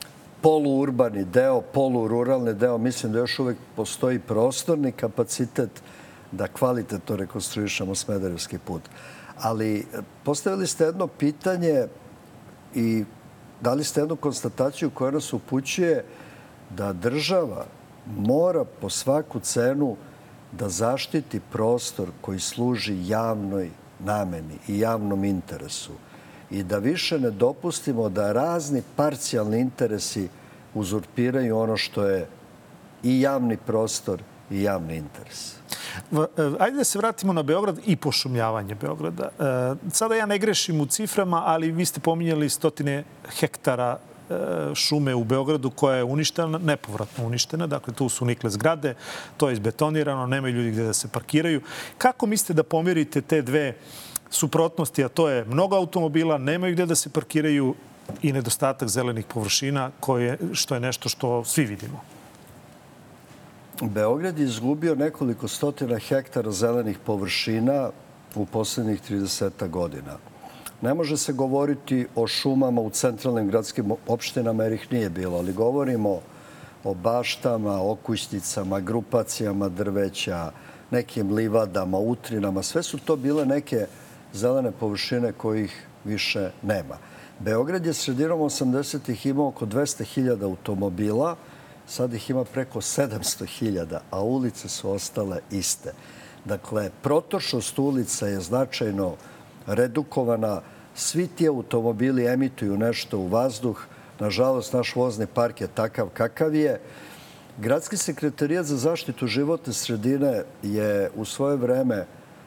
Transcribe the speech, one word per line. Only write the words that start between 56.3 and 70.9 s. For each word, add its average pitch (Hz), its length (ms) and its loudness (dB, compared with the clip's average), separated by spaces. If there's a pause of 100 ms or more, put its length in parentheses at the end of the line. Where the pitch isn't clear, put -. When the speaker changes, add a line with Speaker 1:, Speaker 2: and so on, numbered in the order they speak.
Speaker 2:
nemaju 170 360 0
gde 175 120 2
da 165 80 2
se - 160 0
parkiraju 147 640 2 (480)
i 143 100 2
nedostatak 135 560 0
zelenih 117 380 0
površina, 131 640 0 (100)
koje, 123 380 2 (140)
što - 220 -2
je 123 60 -2
nešto 123 280 -2
što 120 360 0
svi 151 200 2
vidimo? 104 360 -6 (1800)
Speaker 1:
Beograd 120 580 0
je 147 60 2
izgubio 139 500 2
nekoliko 135 540 0
stotina 139 500 -2
hektara 131 520 0
zelenih 110 480 0
površina 113 920 0 (440)
u 104 120 -2
poslednjih 110 540 -2
tridesetak 98 680 -2
godina. 73 460 -4 (640)
Ne 120 140 2